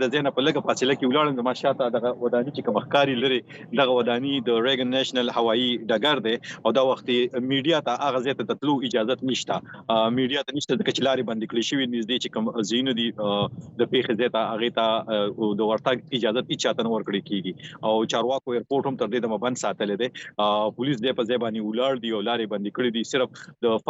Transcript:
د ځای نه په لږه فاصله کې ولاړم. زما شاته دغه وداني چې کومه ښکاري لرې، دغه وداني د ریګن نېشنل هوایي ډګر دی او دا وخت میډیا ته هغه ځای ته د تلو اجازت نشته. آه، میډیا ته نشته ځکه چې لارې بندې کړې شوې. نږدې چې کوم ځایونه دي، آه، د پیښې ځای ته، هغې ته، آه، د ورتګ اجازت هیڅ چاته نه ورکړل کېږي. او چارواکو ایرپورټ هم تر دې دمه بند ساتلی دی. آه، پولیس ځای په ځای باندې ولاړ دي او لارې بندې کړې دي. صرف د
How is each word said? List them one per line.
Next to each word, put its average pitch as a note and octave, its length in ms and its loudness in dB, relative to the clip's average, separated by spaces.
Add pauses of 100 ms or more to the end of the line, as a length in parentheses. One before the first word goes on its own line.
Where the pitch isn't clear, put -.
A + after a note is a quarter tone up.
د B2+ 100 2
ځای D3 120 2
نه C#3 100 2
په B2+ 120 2
لږه D3 200 2
فاصله C3 320 2
کې C3+ 120 2
ولاړم. D3 280 2
زما B2 220 0
شاته C3+ 340 2
دغه A#2+ 160 0 (140)
وداني A#2+ 260 2
چې C3+ 160 -6
کومه G#2+ 160 2
ښکاري C#3 400 2
لرې، C3 180 2 (380)
دغه B2+ 180 4
وداني B2 380 2 (140)
د A#2 180 4
ریګن C3 300 2
نېشنل B2+ 420 0
هوایي A#2 320 2 (180)
ډګر A#2 380 2
دی A2+ 100 2 (280)
او A2+ 120 4
دا C3 140 6
وخت B2 200 -2 (400)
میډیا C#3+ 380 2
ته B2 40 0 (160)
هغه B2+ 180 0
ځای C3+ 140 0
ته A#2 100 -4
د G#2 100 -2
تلو C#3+ 140 2 (140)
اجازت A#2+ 420 0
نشته. - 260 -2 (380)
آه، A2+ 140 4 (100)
میډیا C3 320 0
ته C#3 80 -4
نشته C#3+ 220 0
ځکه A#2 160 0
چې - 120 0
لارې C3 220 2
بندې A2 200 -2
کړې A2+ 180 0
شوې. C#3 160 0 (100)
نږدې A#2 280 -2
چې A#2+ 120 -6
کوم A2 100 0 (260)
ځایونه B2+ 300 0
دي، A#2 80 0 (180)
آه، G2+ 200 2 (340)
د A#2 120 2
پیښې B2 280 2
ځای B2 160 2
ته، A2 40 2 (120)
هغې A#2 260 0
ته، A2+ 80 2 (300)
آه، G#2 340 0 (120)
د - 0 - (100)
ورتګ B2 260 0 (220)
اجازت A#2 340 0
هیڅ C3 120 -8
چاته A#2 200 0
نه A2+ 80 0
ورکړل G2 360 -4
کېږي. F#2 220 -4 (380)
او A2 240 2
چارواکو B2 440 -2
ایرپورټ B2+ 340 -2
هم A#2+ 100 -4
تر G#2 100 -2
دې A#2+ 140 0
دمه A2 220 -2
بند B2+ 160 -4
ساتلی G2+ 400 -2
دی. B2+ 40 -2 (360)
آه، G#2 340 2
پولیس B2+ 240 -2
ځای B2+ 160 0
په B2 140 0
ځای A#2+ 100 0
باندې A2+ 240 -4
ولاړ A#2 400 0
دي A2+ 80 -2
او G2+ 160 -2
لارې A#2 240 -2
بندې G2+ 240 -4
کړې B2 160 2
دي. A2+ 160 -2
صرف B2+ 180 0 (380)
د A2+ 240 2